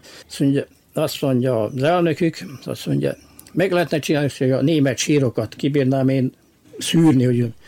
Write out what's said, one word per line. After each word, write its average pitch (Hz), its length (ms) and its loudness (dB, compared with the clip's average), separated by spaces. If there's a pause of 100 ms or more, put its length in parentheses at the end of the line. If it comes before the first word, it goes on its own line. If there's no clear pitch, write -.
(280)
azt - 120 -10
mondja, 139 260 0 (280)
azt - 280 -4
mondja 127 420 0
az 127 200 -4
elnökük, 170 540 0 (280)
azt - 200 -10
mondja, 139 300 -2 (380)
meg 190 180 0
lehetne 175 280 0
csinálni, 143 380 0
hogy 131 140 0
a 127 100 0
német 139 360 2
sírokat 131 580 0
kibírnám 135 540 0
én 131 220 0 (460)
szűrni, 156 460 4
hogy 120 280 0 (160)